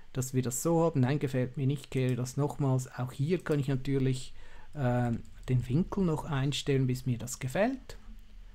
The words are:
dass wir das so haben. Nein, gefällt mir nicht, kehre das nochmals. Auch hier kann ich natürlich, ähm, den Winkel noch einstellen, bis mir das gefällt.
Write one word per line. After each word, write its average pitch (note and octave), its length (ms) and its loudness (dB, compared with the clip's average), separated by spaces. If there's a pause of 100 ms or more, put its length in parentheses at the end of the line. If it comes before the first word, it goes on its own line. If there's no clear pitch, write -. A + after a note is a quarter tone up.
(120)
dass C3 220 -4
wir B2+ 80 4
das B2 200 -2
so E3 200 4
haben. D#3+ 180 4
Nein, C3 180 4
gefällt B2+ 380 0
mir C#3 100 0
nicht, C3+ 240 -2
kehre B2+ 260 2
das B2 200 -4
nochmals. C3+ 640 0
Auch C3 140 -4
hier E3 300 0
kann D3+ 160 2
ich C3+ 100 0
natürlich, C3 680 0 (400)
ähm, B2 480 2 (260)
den B2+ 200 4
Winkel F3 360 2
noch D#3 200 0
einstellen, C3+ 640 2
bis B2+ 200 0
mir B2 120 0
das - 200 -8
gefällt. G#3+ 600 0 (560)